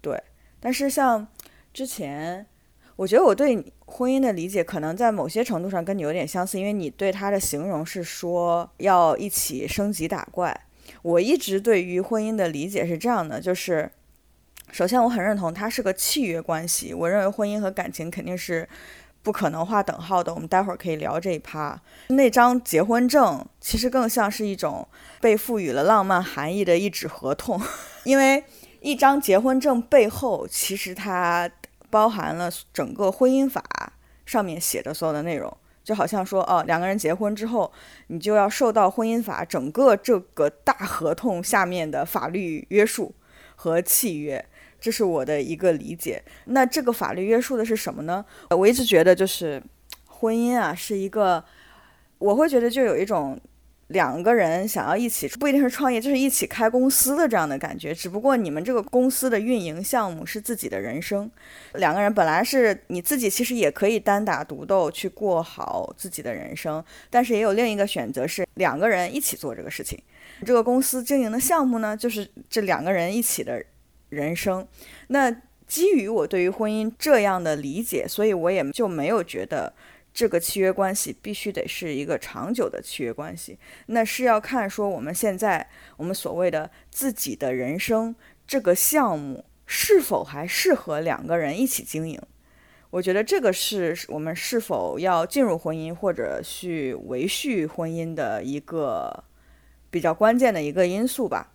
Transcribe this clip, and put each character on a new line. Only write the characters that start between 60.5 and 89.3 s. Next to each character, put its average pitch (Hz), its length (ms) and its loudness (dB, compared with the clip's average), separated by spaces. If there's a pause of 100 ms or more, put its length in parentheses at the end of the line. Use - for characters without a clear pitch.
己 - 140 -8
的 95 100 -6
人 135 220 -6
生。 202 300 -4 (440)
两 160 200 2
个 202 80 2
人 208 100 2
本 202 140 4
来 160 180 2
是， 240 340 4 (100)
你 180 120 -4
自 285 160 -2
己 226 140 0
其 247 140 0
实 247 100 -4
也 196 160 2
可 - 180 0
以 220 100 2
单 202 240 2
打 165 220 -2
独 147 220 -12
斗 185 240 2
去 - 180 -8
过 185 320 0
好 - 560 -8
自 185 140 -12
己 165 100 -10
的 120 140 -6
人 - 200 -12
生， 160 300 -6 (240)
但 240 160 4
是 240 80 0
也 208 80 4
有 214 120 2
另 233 160 2
一 208 80 -2
个 202 100 2
选 135 260 -4
择 131 140 -2
是 175 180 -4 (100)
两 160 220 0
个 190 120 2
人 180 260 0
一 285 60 -2
起 - 160 -4
做 131 180 -8
这 - 80 -12
个 - 80 -12
事 - 120 -10
情。 - 160 -10 (460)
这 233 80 2
个 240 80 6
公 247 220 2
司 254 200 -2
经 277 180 2
营 226 100 0
的 226 80 -2
项 294 280 2
目 233 120 0
呢， 214 180 -4
就 233 140 -2
是 208 180 -6 (220)
这 220 120 -2
两 180 200 0
个 175 100 0
人 180 220 0
一 233 80 0
起 - 220 -2
的 120 200 -6 (440)
人 147 260 -4
生。 185 320 -4 (400)
那 254 280 2 (340)
基 370 240 4
于 214 160 4
我 202 180 0
对 185 160 0
于 180 80 2
婚 214 200 -2
姻 220 280 -2
这 285 220 6
样 190 220 2
的 160 120 0
理 147 260 -6
解， 196 280 -4
所 208 180 0
以 208 80 4
我 170 160 0
也 170 220 0
就 220 160 0
没 156 180 -4
有 202 160 0
觉 98 240 -8
得 120 260 -6 (400)
这 233 160 0
个 175 100 0
契 180 220 -2
约 190 100 4
关 190 240 0
系 - 280 -6
必 208 100 -8
须 202 180 -6
得 - 160 -6
是 165 260 -8
一 139 120 -4
个 156 140 -2
长 - 340 -6
久 214 160 0
的 - 120 -8
契 - 220 -10
约 120 100 -4
关 160 240 -10
系， - 220 -16 (280)
那 226 180 0
是 240 200 -4
要 226 160 4
看 226 280 -4
说 202 200 -4
我 180 120 -6
们 147 120 -8
现 190 240 -2
在， 185 300 0 (300)
我 147 80 -10
们 185 100 -4
所 - 200 -8
谓 175 160 2
的 156 200 -4 (200)
自 269 220 -4
己 139 220 -6
的 131 200 -2
人 127 240 -4
生 226 360 0 (320)
这 269 140 0
个 180 140 4
项 226 440 2
目 139 260 -10 (220)